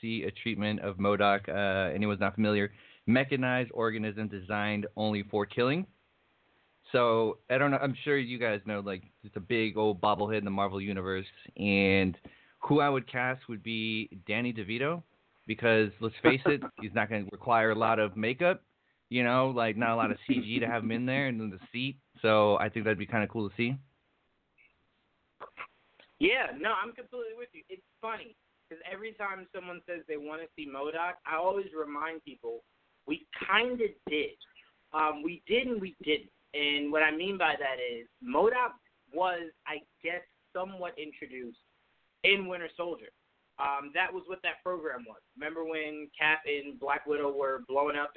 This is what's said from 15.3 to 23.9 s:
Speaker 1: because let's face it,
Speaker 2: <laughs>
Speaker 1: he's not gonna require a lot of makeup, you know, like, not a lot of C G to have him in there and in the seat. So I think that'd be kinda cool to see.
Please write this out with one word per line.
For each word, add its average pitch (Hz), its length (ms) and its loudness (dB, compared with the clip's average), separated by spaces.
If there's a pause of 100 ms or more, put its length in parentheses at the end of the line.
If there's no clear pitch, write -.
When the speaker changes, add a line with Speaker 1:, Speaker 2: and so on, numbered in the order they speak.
Speaker 1:
because 110 440 4 (100)
let's 113 220 -4
face 135 240 8
it, 147 240 2
Speaker 2:
<laughs> - 100 -18
Speaker 1:
he's 101 140 -8
not 104 160 0
gonna 104 220 -4
require 110 400 4
a - 20 2
lot 113 240 4
of 104 180 2
makeup, 127 460 0 (480)
you 123 140 2
know, 131 300 4
like, 113 220 0
not 117 140 2
a 117 60 2
lot 110 140 2
of 107 160 -4
C 123 140 2
G 113 200 -2
to 113 60 0
have 117 160 0
him 113 100 -2
in 117 120 -2
there 135 240 0
and 117 120 -4
in 110 100 -4
the 95 80 -12 (140)
seat. 135 240 -6 (260)
So 107 360 8
I 107 100 0
think 107 160 -4
that'd 104 140 2
be 98 80 -4
kinda 107 220 0
cool 104 220 -4
to - 60 -20
see. 120 180 0 (2500)